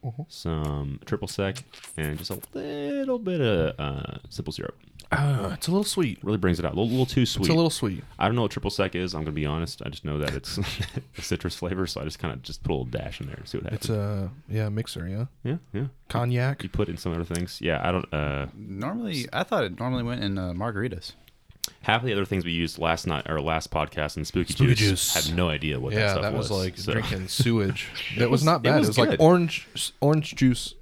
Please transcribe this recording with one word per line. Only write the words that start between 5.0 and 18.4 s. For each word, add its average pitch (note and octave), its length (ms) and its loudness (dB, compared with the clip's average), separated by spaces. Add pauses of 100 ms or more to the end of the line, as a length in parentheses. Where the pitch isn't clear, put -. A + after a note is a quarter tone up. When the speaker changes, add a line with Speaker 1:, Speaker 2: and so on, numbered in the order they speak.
Speaker 1:
Uh, C3+ 400 2
it's - 160 -4
a - 20 0
little G3 140 4
sweet. D#3+ 380 0
Speaker 2:
Really G#2 160 2
brings F2+ 200 4
it E2+ 60 -2
out. E2 80 0
A - 20 -6
little, G#2 140 2
little B2+ 160 4
too B2+ 220 4
sweet. - 160 0
Speaker 1:
It's D#3 80 4
a E3 40 8
little E3 140 6
sweet. A2 340 -2 (160)
Speaker 2:
I - 60 2
don't A2 100 4
know A#2+ 80 2
what G#2+ 100 2
triple - 180 -2
sec F#2+ 240 0
is. F2+ 200 0
I'm D#2 100 -2
gonna D#2 80 -2
be D2+ 120 0
honest. D#2 400 -2
I - 60 -4
just D2+ 160 -10
know D2 140 -2
that D2 140 0
it's - 220 -6
<laughs> - 600 -6
a - 20 -10
citrus - 340 -4
flavor, F2+ 320 -2
so - 140 -6
I D2 40 -6
just D#2 140 -6
kinda C#2 180 -4
just - 260 -10
put - 80 -2
a E2 60 2
little B1+ 100 -2
dash - 340 -6
in C2+ 60 -8
there C#2 100 -10
and - 100 -14
see - 120 -6
what - 60 -6
happens. - 180 -4
Speaker 1:
It's - 80 -4
a, G2+ 400 -2 (180)
yeah, G#2+ 220 -2
mixer, G#2 360 -6
yeah. G2+ 200 -4 (180)
Speaker 2:
Yeah, C3+ 120 -2 (180)
yeah. B2+ 140 -2 (200)
Speaker 1:
Cognac. B2 540 0
Speaker 2:
You F#2 80 -6
put - 180 0
in F2 80 -4
some F2 160 -2
other E2+ 120 0
things. F2 360 -2
Yeah, D#2+ 260 0
I F2+ 60 2
don't, - 220 0
uh, D2 320 0 (100)